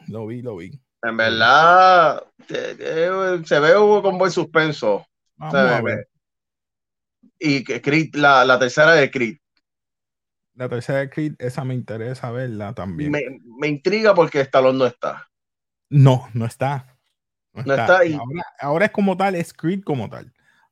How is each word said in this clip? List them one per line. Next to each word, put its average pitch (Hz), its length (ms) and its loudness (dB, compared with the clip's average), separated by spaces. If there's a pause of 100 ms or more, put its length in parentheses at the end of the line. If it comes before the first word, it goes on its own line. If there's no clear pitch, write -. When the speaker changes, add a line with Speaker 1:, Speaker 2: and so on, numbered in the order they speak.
Speaker 1:
lo 107 200 -12
vi, 120 140 -14
lo 113 160 -12
vi. 85 100 -14
Speaker 2:
En 131 40 -18 (320)
Speaker 1:
Lo 117 80 -6
vi. 113 60 -8
Speaker 2:
verdad, 151 1080 4 (240)
te-, 123 320 -8
eh, 175 680 -4
se 156 140 2
ve 156 140 6
como 208 280 4
con 185 160 0
buen 185 140 0
suspenso. 151 720 -2 (320)
Speaker 1:
Vamos 156 180 -12
Speaker 2:
Se 135 80 4
ve, 127 120 2
Speaker 1:
a 117 60 -2
ver. 113 260 -6 (1300)
Speaker 2:
y 139 240 -2
que 120 180 -8
Creed, 147 340 -2
la, 139 300 4
la 127 140 2
tercera 151 340 4
de 143 180 2
Creed. 117 260 -6 (1160)
Speaker 1:
La 123 160 -8
tercera 123 300 -4
de 135 100 -4
Creed, 151 300 -6
esa 127 260 -8
me 131 80 -6
interesa 120 580 -10
verla 113 420 -10
también. 120 380 -8
Speaker 2:
Me, 147 100 -4 (380)
me 151 80 -4
intriga 196 480 0
porque 156 260 2
Stallone 131 360 2
no 131 80 0
está. - 420 -8 (640)
Speaker 1:
No, 131 440 4
no 113 120 -6
está. 131 500 -8 (580)
No 135 100 -14
Speaker 2:
No 135 100 -2
Speaker 1:
está. 139 300 4
Speaker 2:
está - 20 0
y 160 80 -4
Speaker 1:
Ahora, 135 300 -10 (180)
ahora 151 240 -2
es 208 60 -2
como 196 260 -2
tal, 190 180 -2
es 170 180 -8
Creed 190 300 -6
como 120 260 -6
tal. - 220 -20 (400)